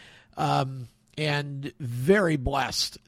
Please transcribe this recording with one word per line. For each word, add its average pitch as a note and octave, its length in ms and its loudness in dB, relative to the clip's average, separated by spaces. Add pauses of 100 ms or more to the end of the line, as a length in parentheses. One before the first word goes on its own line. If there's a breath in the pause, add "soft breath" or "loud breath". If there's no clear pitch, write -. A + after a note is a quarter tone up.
(380 loud breath)
Um, C#3 500 0 (300)
and C#3+ 600 -4
very D3+ 580 4
blessed C3 600 -2 (100)